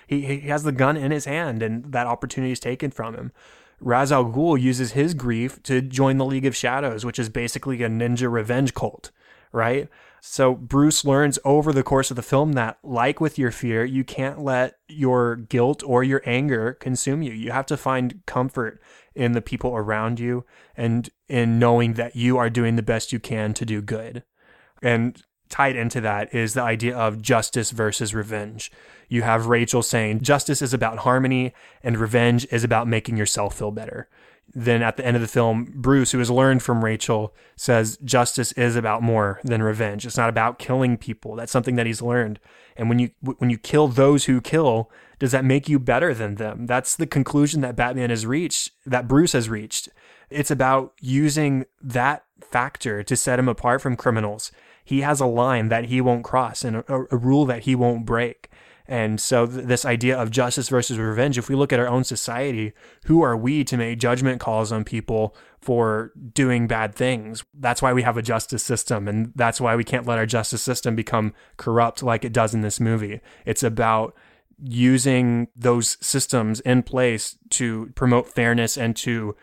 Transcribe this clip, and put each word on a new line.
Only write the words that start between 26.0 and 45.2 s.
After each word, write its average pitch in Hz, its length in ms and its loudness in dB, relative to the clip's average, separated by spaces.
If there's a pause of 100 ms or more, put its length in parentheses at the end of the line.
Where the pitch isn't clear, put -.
that 107 320 -4
is 113 220 -2
the 127 80 0
idea 117 340 -2
of 110 240 -2
justice 113 480 0
versus 107 460 -4
revenge. 107 560 -8 (360)
You 120 140 0
have 113 240 2
Rachel 120 380 2
saying, 110 380 -2
"Justice 139 420 0
is 123 100 -2
about 113 260 -2
harmony 127 540 2 (300)
and 117 160 0
revenge 120 500 4
is 117 140 0
about 117 240 0
making 113 280 -2
yourself 104 400 -2
feel 107 140 -6
better." 107 400 -12 (440)
Then 117 300 2
at 113 120 0
the 131 100 -6
end 120 100 2
of 117 80 0
the 113 40 -4
film, 117 480 0
Bruce, 131 360 2
who 131 80 0
has 120 100 0
learned 131 320 4
from 117 240 0
Rachel, 110 480 -2 (220)
says, 113 480 0
"Justice 123 480 0
is 120 240 0
about 113 260 0
more 110 420 0
than 113 200 0
revenge. 107 420 -2
It's 117 120 -6
not 117 120 2
about 113 300 0
killing 127 380 0
people." 113 380 -12
That's 117 160 -10
something 123 240 0
that 117 120 0
he's 113 140 -4
learned. 120 380 -2 (380)
And 113 100 -2
when 120 120 4
you, 120 100 2 (140)
w-, 131 160 -6
when 127 100 2
you 117 80 0
kill 151 300 2
those 135 380 4
who 127 160 2
kill, 123 500 0 (260)
does 131 140 0